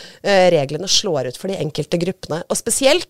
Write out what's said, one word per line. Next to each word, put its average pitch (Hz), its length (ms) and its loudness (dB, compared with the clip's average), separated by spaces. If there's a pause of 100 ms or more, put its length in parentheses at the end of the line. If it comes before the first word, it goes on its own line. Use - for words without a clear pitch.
(240)
eh, 185 260 4
reglene 156 380 0
slår 147 400 0
ut 123 100 -10
for 190 100 -6
de 190 80 -4
enkelte 156 420 -4
gruppene. 170 520 -6
Og 220 60 -2
spesielt 269 540 2